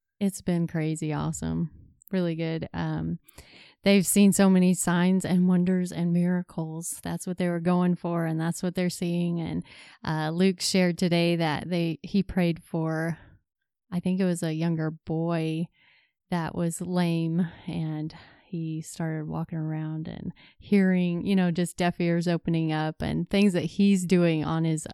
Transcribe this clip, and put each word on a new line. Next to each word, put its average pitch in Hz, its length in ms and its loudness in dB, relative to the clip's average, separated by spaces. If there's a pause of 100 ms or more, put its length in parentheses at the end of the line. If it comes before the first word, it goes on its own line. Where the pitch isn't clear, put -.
(200)
It's 196 220 -2
been 170 240 0
crazy 156 460 -2
awesome. 160 580 -4 (420)
Really 175 240 0
good. 160 360 -4
Um, 160 460 -4 (680)
they've 196 220 6
seen 202 260 6
so 196 180 6
many 185 240 6
signs 180 500 2
and 180 240 2
wonders 180 440 2
and 170 200 -2
miracles. 175 880 -2
That's 170 240 -8
what 180 120 -6
they 180 100 0
were 175 120 -2
going 180 360 2
for, 170 280 -2
and 160 160 -2
that's 165 220 -4
what 180 140 -4
they're 180 140 0
seeing. 175 500 -2
And, 165 240 -6 (400)
uh, 156 280 -2
Luke 185 280 2
shared 180 380 0
today 170 380 2
that 160 320 0
they, 170 340 -2
he 196 200 0
prayed 170 400 0
for, 160 560 -2 (720)
I 180 80 -2
think 185 220 0
it 196 40 2
was 175 200 0
a 160 100 -2
younger 160 380 0
boy 160 760 -2 (640)
that 165 240 -2
was 170 260 -2
lame, 170 680 0 (180)
and 156 480 -6 (360)
he 160 300 -6
started 156 480 -6
walking 160 300 -6
around 156 500 -6
and - 240 -10 (260)
hearing, 185 680 2
you 196 100 2
know, 180 140 2
just 170 260 -2
deaf 175 240 0
ears 170 260 0
opening 165 460 0
up 156 300 -4
and 160 260 -2
things 202 240 4
that 170 120 0
he's 196 420 2
doing 170 360 4
on 160 220 0
his, 156 300 -2